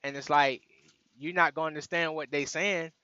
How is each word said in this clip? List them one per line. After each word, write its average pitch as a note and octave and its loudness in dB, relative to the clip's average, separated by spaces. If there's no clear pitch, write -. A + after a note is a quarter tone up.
And C#3 -8
it's C#3 -10
like, C#3 4
you're D3+ -8
not E3 4
gonna D#3+ -2
understand D#3 -2
what C#3+ -6
they C#3+ 2
saying. E3 -2